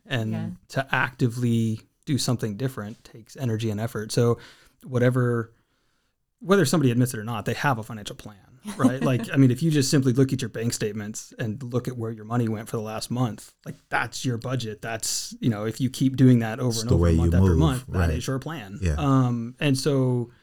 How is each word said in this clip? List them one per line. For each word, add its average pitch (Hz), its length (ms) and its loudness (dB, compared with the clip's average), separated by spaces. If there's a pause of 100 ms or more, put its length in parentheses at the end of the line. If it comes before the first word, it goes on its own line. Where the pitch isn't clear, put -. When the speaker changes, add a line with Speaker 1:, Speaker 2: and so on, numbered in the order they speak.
Speaker 1:
and 113 260 -4
Speaker 2:
Yeah. 110 180 -4 (200)
Speaker 1:
to - 260 -4
actively 120 880 0 (240)
do 139 120 0
something 113 380 -2
different 117 480 -8
takes - 320 -20
energy 113 340 -2
and 104 120 -4
effort. 110 320 -6
So 120 260 2 (460)
whatever, 123 680 0 (880)
whether 185 260 4
somebody 139 260 4
admits 123 220 2
it 113 60 -8
or 104 60 -8
not, 113 200 -6
they 117 100 -2
have 135 240 0
a 107 40 -8
financial 110 320 -14
plan, 104 220 -18 (400)
right? 135 240 2
Speaker 3:
<laughs> - 60 0
Speaker 1:
Like, 127 260 -2
I 143 40 -2
mean, 131 140 8
if 131 120 -4
you 165 80 2
just 147 180 2
simply 131 240 2
look 135 200 2
at - 80 -2
your 113 80 -6
bank 117 240 -4
statements 107 680 -8
and 107 240 -6
look 123 240 -4
at 123 100 -8
where 113 140 -6
your 107 140 -12
money 117 220 0
went 110 220 -6
for 120 80 -6
the 107 60 -4
last 110 280 -8
month, 117 420 -4 (120)
like, 165 100 -14 (140)
that's 135 340 -4
your 123 140 -2
budget. 113 440 -6
That's, - 580 -6
you 127 100 0
know, 107 160 -2
if 113 160 -4
you 123 80 0
keep 131 260 -2
doing 127 240 8
that 113 200 -4
over 127 100 0
Speaker 3:
It's 113 120 -2
Speaker 1:
and 113 100 -2
Speaker 3:
the 92 40 4
Speaker 1:
over 85 80 4
Speaker 3:
way 85 80 6
you 80 60 6
Speaker 1:
month 85 160 4
after 92 160 6
Speaker 3:
move, 80 80 6
Speaker 1:
month, 76 300 2
that 90 120 -4
Speaker 3:
right. 82 120 2
Speaker 1:
is 80 160 -4
your - 120 -2
plan. 107 420 -10
Speaker 3:
Yeah. 80 160 0
Speaker 1:
Um, 127 600 2
and 139 180 2
so, 127 520 0 (140)